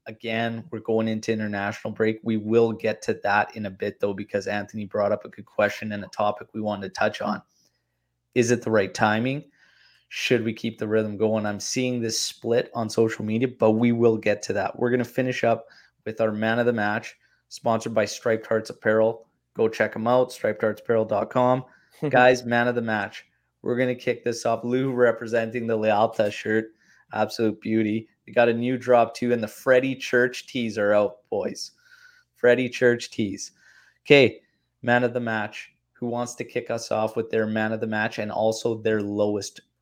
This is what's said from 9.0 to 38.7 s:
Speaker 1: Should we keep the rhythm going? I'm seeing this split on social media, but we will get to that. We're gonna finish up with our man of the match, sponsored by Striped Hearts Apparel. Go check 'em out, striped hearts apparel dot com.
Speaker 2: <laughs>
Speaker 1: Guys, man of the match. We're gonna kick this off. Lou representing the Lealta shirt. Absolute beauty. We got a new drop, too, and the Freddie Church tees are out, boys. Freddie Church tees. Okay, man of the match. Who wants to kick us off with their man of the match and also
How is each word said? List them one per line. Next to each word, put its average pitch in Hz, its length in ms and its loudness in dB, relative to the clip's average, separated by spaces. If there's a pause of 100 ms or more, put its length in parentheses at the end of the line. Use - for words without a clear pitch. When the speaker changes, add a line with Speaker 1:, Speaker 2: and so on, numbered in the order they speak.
Speaker 1:
Should - 360 0
we 113 80 -2
keep 110 240 -8
the 110 100 -6
rhythm 107 300 0
going? 107 300 0
I'm 104 120 -4
seeing 127 400 -2
this 113 200 -4
split - 560 -2
on 113 160 -2
social 110 340 0
media, 113 220 0
but 120 240 4
we 120 200 4
will 117 260 4
get 104 260 0
to - 100 -4
that. 98 240 -2
We're 123 140 0
gonna 123 120 2
finish 127 400 -2
up 117 240 2 (380)
with 110 160 -6
our 110 100 2
man 110 280 0
of 120 80 2
the 120 60 4
match, 107 440 -2 (320)
sponsored 113 460 -2
by 107 100 4
Striped 110 400 -2
Hearts 110 240 -2
Apparel. 110 580 0 (280)
Go 113 120 2
check 110 280 0
'em 110 120 -4
out, 127 240 4
striped - 300 -4
hearts 107 180 0
apparel 110 260 0
dot 101 260 -2
com. 127 340 2 (360)
Speaker 2:
<laughs> 151 80 -2
Speaker 1:
Guys, 127 360 6
man 120 220 2
of 120 80 0
the 120 80 0
match. 107 420 -4 (360)
We're 120 140 -4
gonna 123 180 0
kick 123 300 -4
this 117 220 -4
off. 113 180 0
Lou 131 300 -2
representing 117 760 0
the 113 100 0
Lealta 107 540 2
shirt. 110 360 -2 (440)
Absolute 107 480 0
beauty. 110 480 -2 (180)
We - 60 -20
got 120 160 4
a 117 60 4
new 120 240 -2
drop, 117 360 4
too, 120 200 -2
and 113 100 -2
the 104 60 -6
Freddie 131 480 2
Church 123 500 0
tees 113 300 -4
are 104 160 2
out, 104 240 2 (120)
boys. - 420 -6 (640)
Freddie 123 340 4
Church 120 420 2
tees. 101 400 -6 (540)
Okay, 139 340 6 (420)
man 120 220 2
of 117 100 -2
the 123 60 -6
match. 110 540 -8 (180)
Who - 160 -10
wants 120 280 -6
to 123 100 -10
kick 117 260 -8
us 117 180 -6
off 110 280 -2
with 113 120 -4
their 113 160 0
man 110 280 -2
of 110 80 -6
the 117 60 -4
match 107 320 -2
and 104 120 -6
also 110 440 0